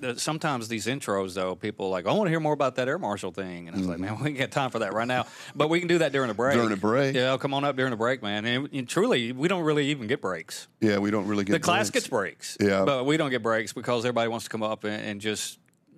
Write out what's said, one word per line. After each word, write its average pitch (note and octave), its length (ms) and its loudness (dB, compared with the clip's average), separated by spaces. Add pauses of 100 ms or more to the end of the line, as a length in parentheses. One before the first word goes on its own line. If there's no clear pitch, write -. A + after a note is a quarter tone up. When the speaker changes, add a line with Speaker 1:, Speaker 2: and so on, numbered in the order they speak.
Speaker 1:
uh, B2+ 140 -4
sometimes D3 520 -2
these A2 180 -4
intros, G2 480 -2
though, F#2 200 -2
people G#2 320 -6
are F#2+ 40 0
like, F#2 160 -2
"I A2+ 60 2
wanna F#3+ 180 2
hear E3 100 0
more D3+ 140 0
about C3+ 220 0
that B2+ 120 0
air D3 100 -2
marshal G2+ 340 -4
thing." F2 360 -8
And F2 80 -8
I - 20 -2
was F#2 80 0
like, F2 120 -4
Speaker 2:
Mm-hmm. F#2+ 160 -4
Speaker 1:
"Man, A#2+ 80 -8
we D3 80 0
ain't C#3 80 -8
got C3 120 -2
time C3 200 -2
for A#2 80 -4
that G2+ 160 -2
right A2+ 120 0
now." B2+ 200 0 (280)
But D3 140 4
we E3 100 4
can F3 100 -2
do E3+ 100 6
that D#3+ 140 4
during C3+ 180 2
a G#2 40 0
break. B2 200 2
Speaker 2:
During A2+ 180 4
a G2+ 60 0
break. C3 360 4
Speaker 1:
Yeah, C3 220 4
come C#3 160 -2
on C#3 120 0
up C#3+ 120 0
during C3 160 0
a A#2 60 -4
break, B2 240 0
man. G#2 240 -2
And, B2+ 260 0
and C3 160 -6
truly, D#3 440 2
we C3 140 -2
don't F3+ 180 2
really D3 240 4
even C#3 180 -2
get B2+ 160 -2
breaks. - 460 -6 (120)
Speaker 2:
Yeah, G#2+ 160 6
we G2+ 140 2
don't G#2 160 2
really G#2 180 0
get G2 80 2
Speaker 1:
The D#3+ 80 4
class F3 300 2
Speaker 2:
breaks. A3+ 160 0
Speaker 1:
gets - 20 -10
breaks. - 500 -4
Speaker 2:
Yeah. G2 280 4
Speaker 1:
But C3 180 2
we D3+ 140 2
don't D3+ 120 0
get B2 120 -2
breaks A2+ 320 0
because A#2+ 320 -2
everybody A#2 240 0
wants A2+ 160 -6
to - 40 -12
come A2+ 120 -4
up G#2+ 220 -4
and, G#2+ 200 -4
and G#2 160 -6
just, G#2 380 -4 (400)